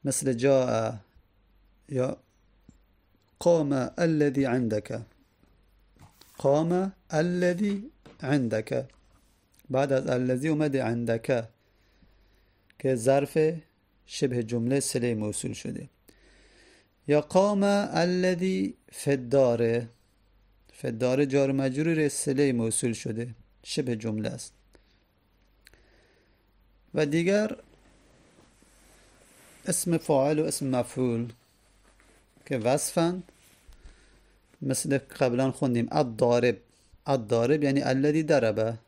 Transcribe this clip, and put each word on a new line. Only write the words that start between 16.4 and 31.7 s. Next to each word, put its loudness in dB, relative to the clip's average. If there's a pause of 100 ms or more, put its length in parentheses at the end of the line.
یا 4
قام 2 (280)
الذی 0 (180)
فی -4
الدار. 2 (920)
فی -12
الدار 0
جار 2
و 0
مجرور 0
صلهٔ 0
موصول 0
شده، -6 (340)
شبه -4
جمله -4
است. -12 (2500)
و 0
دیگر 0 (2000)
اسم 0
فاعل 2
و 0
اسم -4
مفعول -2 (1120)